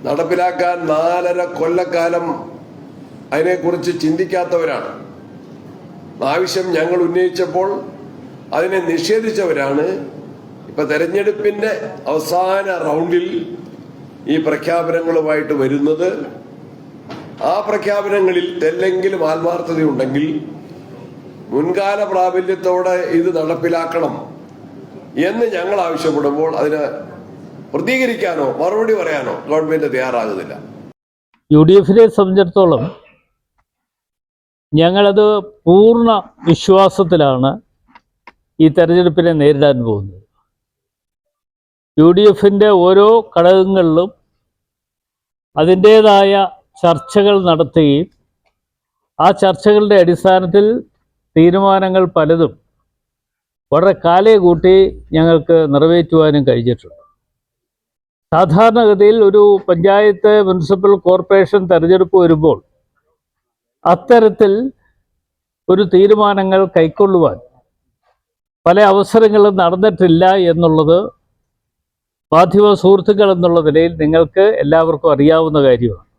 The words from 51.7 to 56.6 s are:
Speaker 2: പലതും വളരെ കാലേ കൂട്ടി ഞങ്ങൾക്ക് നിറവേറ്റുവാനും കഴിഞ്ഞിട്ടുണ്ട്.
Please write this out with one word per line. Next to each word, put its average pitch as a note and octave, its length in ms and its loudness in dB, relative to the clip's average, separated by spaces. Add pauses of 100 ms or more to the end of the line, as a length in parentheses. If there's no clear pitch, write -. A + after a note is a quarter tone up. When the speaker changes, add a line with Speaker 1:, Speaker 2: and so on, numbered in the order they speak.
Speaker 2:
പലതും D#3+ 340 0 (1200)
വളരെ F3 220 2 (100)
കാലേ F#3+ 300 4 (100)
കൂട്ടി F3 300 2 (420)
ഞങ്ങൾക്ക് E3 400 2 (180)
നിറവേറ്റുവാനും D#3 760 2
കഴിഞ്ഞിട്ടുണ്ട്. A#2+ 520 -4 (1300)